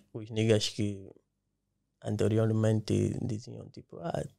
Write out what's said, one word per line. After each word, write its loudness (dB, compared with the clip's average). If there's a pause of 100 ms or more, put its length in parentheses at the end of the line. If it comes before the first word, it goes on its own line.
(140)
os -12
niggas 2
que -4 (920)
anteriormente 2
diziam, -8
tipo, -18
"Ah, -6 (160)